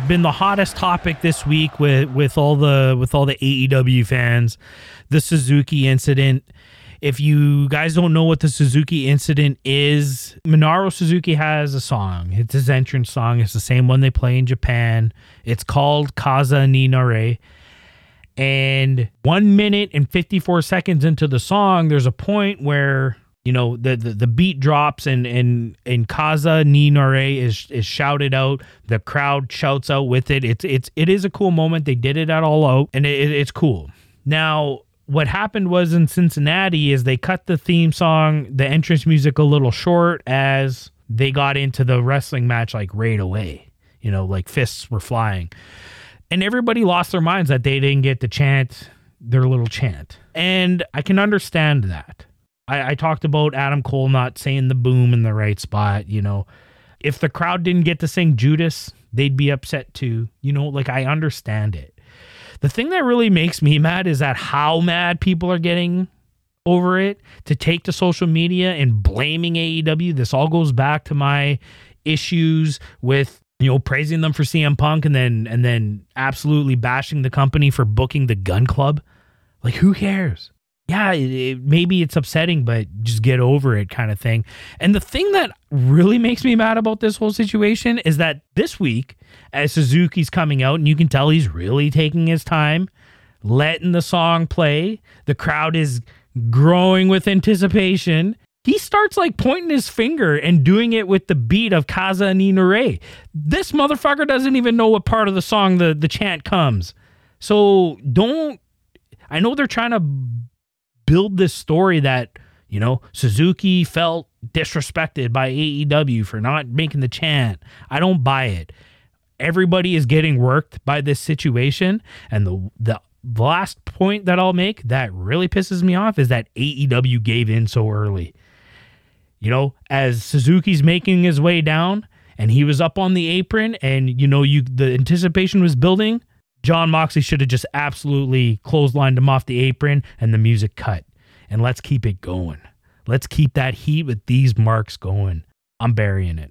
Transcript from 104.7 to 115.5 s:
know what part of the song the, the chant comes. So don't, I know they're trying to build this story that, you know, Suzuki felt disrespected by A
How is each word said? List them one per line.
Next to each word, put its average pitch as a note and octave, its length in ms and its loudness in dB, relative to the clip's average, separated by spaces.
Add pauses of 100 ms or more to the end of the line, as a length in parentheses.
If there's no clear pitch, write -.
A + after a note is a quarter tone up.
know A3+ 100 2
what A3 180 2
part A3 220 0
of G3 80 0
the F#3 80 -2
song G3 360 2
the, E3+ 160 2
the D3+ 120 -2
chant F3+ 380 -4
comes. B2+ 500 0 (460)
So G3 580 4 (140)
don't, B3+ 480 0 (720)
I D#3 100 -2
know A#3+ 160 0
they're C#4 100 -2
trying A#3 240 -4
to A3+ 100 0 (1040)
build F#3+ 300 2
this F3+ 180 0
story E3+ 460 0
that, C3 360 -2 (320)
you G#2 120 -6
know, B2+ 200 0 (120)
Suzuki E3+ 720 0
felt E3 440 -4 (200)
disrespected D#3 840 -4
by C3 140 0
A C3 60 -4